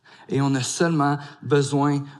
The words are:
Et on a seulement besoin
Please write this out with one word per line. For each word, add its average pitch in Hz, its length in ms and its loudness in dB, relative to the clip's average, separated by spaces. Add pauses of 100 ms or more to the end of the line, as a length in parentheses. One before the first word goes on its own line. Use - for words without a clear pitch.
(280)
Et 135 140 0
on 139 140 2
a 127 60 -2
seulement 147 560 0 (240)
besoin 143 640 0 (160)